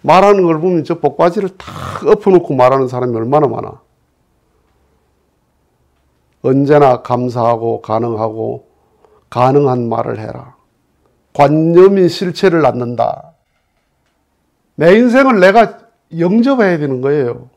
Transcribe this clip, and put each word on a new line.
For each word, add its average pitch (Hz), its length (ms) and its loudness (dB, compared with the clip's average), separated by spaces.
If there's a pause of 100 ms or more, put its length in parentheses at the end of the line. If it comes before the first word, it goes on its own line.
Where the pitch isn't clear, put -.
말하는 190 420 2
걸 165 160 0
보면 175 240 -2
저 165 160 -6
복바지를 175 580 -2
탁 - 500 -10
엎어놓고 190 460 2
말하는 131 340 2
사람이 123 280 -6
얼마나 127 320 0
많아. - 340 -10 (2500)
언제나 139 600 2
감사하고 117 800 -4
가능하고 113 840 -6 (640)
가능한 127 600 0
말을 113 300 -6
해라. 123 360 -16 (760)
관념이 170 760 4
실체를 175 520 -2
낳는다. 123 720 -4 (1400)
내 170 220 4
인생을 247 420 2
내가 196 400 2 (380)
영접해야 208 600 0
되는 135 240 -6
거예요. 127 560 -4